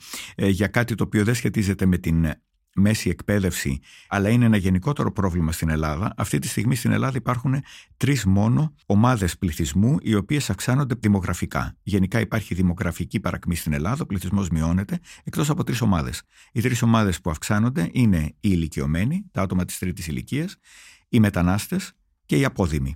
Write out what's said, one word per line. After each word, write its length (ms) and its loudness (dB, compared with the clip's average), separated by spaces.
ε, 140 0
για 180 2
κάτι 280 -2
το 100 -2
οποίο 200 2
δεν 100 2
σχετίζεται 520 0
με 120 4
την 280 2
μέση 320 2
εκπαίδευση, 720 -2
αλλά 200 0
είναι 160 4
ένα 120 6
γενικότερο 560 0
πρόβλημα 400 0
στην 160 -4
Ελλάδα. 480 -2
Αυτή 220 -2
τη 100 -4
στιγμή 260 -2
στην 160 -2
Ελλάδα 260 0
υπάρχουν 460 -2
τρεις 280 0
μόνο 500 2
ομάδες 520 4
πληθυσμού, 640 2
οι 140 0
οποίες 360 0
αυξάνονται 500 0
δημογραφικά. 840 0
Γενικά 380 0
υπάρχει 340 -2
δημογραφική 640 -2
παρακμή 340 -4
στην 180 -4
Ελλάδα, 300 -2
ο 40 -6
πληθυσμός 420 -2
μειώνεται, 500 0
εκτός 260 -2
από 140 0
τρεις 160 -4
ομάδες. 420 0
Οι 80 -2
τρεις 220 0
ομάδες 380 2
που 100 -4
αυξάνονται 640 0
είναι 260 2
οι 220 -4
ηλικιωμένοι, 880 0
τα 120 -2
άτομα 220 0
της 140 -8
τρίτης 280 -6
ηλικίας, 500 -6
οι 120 4
μετανάστες 720 0
και 100 0
οι 80 4
απόδημοι. 520 -2